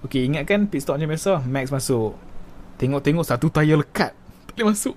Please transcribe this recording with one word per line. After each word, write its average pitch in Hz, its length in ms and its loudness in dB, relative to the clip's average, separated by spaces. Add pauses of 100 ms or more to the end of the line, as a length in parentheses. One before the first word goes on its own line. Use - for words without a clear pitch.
Okey, - 200 -2
ingatkan 160 460 0
pit 139 160 -4
stop 139 120 0
macam 151 140 -2
biasa. 160 320 0
Max 131 300 -2
masuk. 120 400 0 (640)
Tengok-tengok 147 480 2
satu 123 240 0
tayar 151 320 4
lekat. - 320 -2 (340)
Tak - 80 -20
boleh 220 160 2
masuk. 220 260 -2